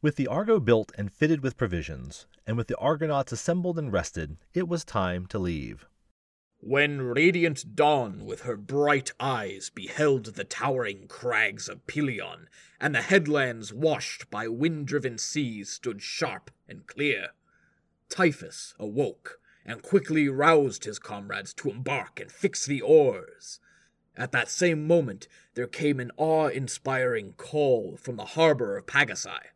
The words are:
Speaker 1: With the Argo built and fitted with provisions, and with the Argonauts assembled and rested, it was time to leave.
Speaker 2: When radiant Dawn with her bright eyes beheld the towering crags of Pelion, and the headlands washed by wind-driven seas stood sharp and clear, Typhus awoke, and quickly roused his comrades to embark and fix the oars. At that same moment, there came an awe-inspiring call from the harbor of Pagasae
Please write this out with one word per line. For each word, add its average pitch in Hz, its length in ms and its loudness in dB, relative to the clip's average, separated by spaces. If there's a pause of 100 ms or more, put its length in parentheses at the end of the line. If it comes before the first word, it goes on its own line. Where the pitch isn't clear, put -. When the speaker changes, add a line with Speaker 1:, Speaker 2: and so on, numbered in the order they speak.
Speaker 1:
With 151 140 2
the 135 100 0
Argo 202 340 2
built 113 380 4
and 101 160 -6
fitted 156 300 2
with 131 140 -2
provisions, 78 680 -4 (220)
and 113 100 -2
with 117 100 -2
the - 100 -4
Argonauts 147 540 0
assembled 175 460 -2
and 143 160 -4
rested, 80 440 -4 (140)
it 180 160 -2
was 170 160 -4
time 92 440 -2
to - 100 -8
leave. 76 480 -4 (760)
Speaker 2:
When 143 420 0
radiant 147 760 2
Dawn 120 500 2
with 104 160 -10
her 120 160 -4
bright 139 600 2
eyes 107 500 -4
beheld 135 560 0
the - 180 -10
towering 120 640 -4
crags 110 600 -2
of - 160 -16
Pelion, 98 600 -4 (320)
and 147 160 0
the 113 80 2
headlands 139 680 2
washed 135 600 -2
by 107 160 -4
wind-driven 135 720 -2
seas 113 500 -4
stood 107 320 -8
sharp - 480 -6 (180)
and - 200 -20
clear, 117 420 -2 (800)
Typhus - 680 -2
awoke, 107 600 -4 (240)
and - 200 -12
quickly 156 440 2
roused 143 580 4
his 107 120 -10
comrades 101 560 -10
to - 160 -6
embark 127 500 -6
and 98 120 -14
fix - 340 -4
the 139 160 -2
oars. 123 800 4 (580)
At 127 140 -6
that 120 180 0
same 160 380 2
moment, 147 400 2 (260)
there 123 140 -4
came 147 320 0
an 120 180 -6
awe-inspiring 131 1200 0
call 131 600 0
from 123 180 -10
the 101 100 -10
harbor 127 520 4
of - 100 -12
Pagasae 107 680 -2